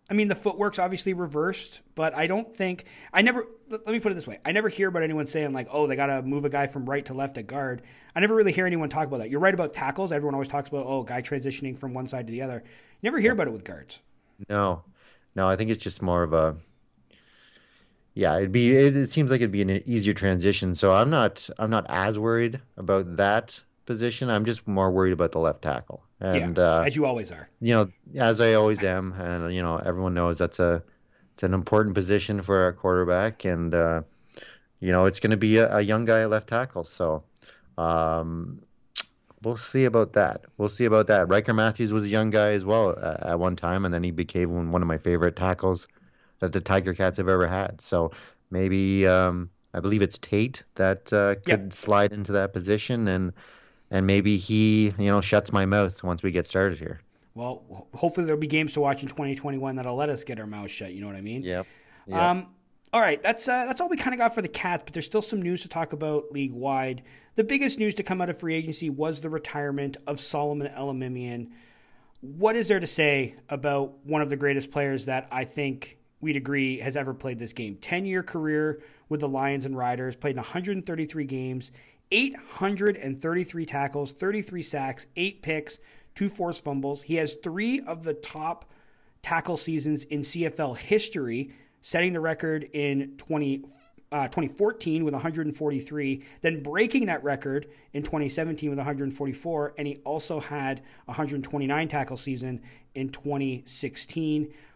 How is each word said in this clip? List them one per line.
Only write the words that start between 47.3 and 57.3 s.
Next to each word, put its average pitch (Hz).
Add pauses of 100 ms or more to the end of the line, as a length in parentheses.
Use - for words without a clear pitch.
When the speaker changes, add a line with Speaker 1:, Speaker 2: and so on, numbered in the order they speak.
Speaker 2:
had. 92
So 82 (400)
maybe, 95
um, 90 (240)
I 90
believe 101
it's 92
Tate 117 (120)
that, 95
uh, 101
Speaker 1:
Yep. 101
Speaker 2:
could 98
slide 101
into 104
that 98
position, 107
and, 92 (600)
and 95
maybe 98
he, 107
you 101
know, 101
shuts 104
my 98
mouth 98
once 87
we 95
get 87
started 95
here. 78 (340)